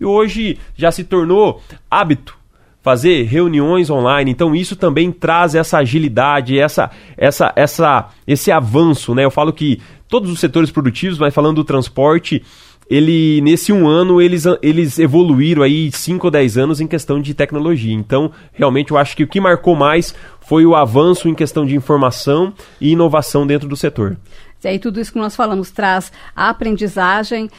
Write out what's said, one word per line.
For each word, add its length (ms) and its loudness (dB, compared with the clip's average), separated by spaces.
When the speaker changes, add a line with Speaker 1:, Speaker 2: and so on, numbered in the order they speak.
Speaker 1:
E 60 -6
hoje 520 -2
já 160 0
se 140 -6
tornou 560 0
hábito 520 -2
fazer 420 2
reuniões 680 0
online, 420 0
então 240 0
isso 220 -4
também 340 0
traz 440 0
essa 240 0
agilidade, 800 0
essa, 320 0
essa, 400 0
essa, 540 0
esse 260 0
avanço, 600 0
né? 100 2
Eu 60 2
falo 240 -2
que 260 -2
todos 240 -2
os 80 -6
setores 320 0
produtivos, 480 -2
mas 140 0
falando 240 0
do 80 0
transporte, 800 -2
ele, 500 2
nesse 320 2
um 160 4
ano, 320 2
eles, 240 2
eles 380 0
evoluíram 640 2
aí 300 2
cinco 340 -6
ou 40 0
dez 280 2
anos 200 0
em 80 -4
questão 360 -4
de 100 -8
tecnologia. 640 -4
Então, 360 -2
realmente, 380 0
eu 80 2
acho 180 -2
que 80 0
o 40 0
que 120 -2
marcou 340 2
mais 400 0
foi 260 4
o 100 6
avanço 500 2
em 80 0
questão 300 -2
de 100 -2
informação 800 0
e 140 0
inovação 540 2
dentro 200 -2
do 120 -8
setor. 400 -4
Speaker 2:
E 60 -6
aí 100 -4
tudo 200 -6
isso 140 -10
que 60 -6
nós 180 -6
falamos 340 -4
traz 400 -2
a 140 -2
aprendizagem, 1120 -4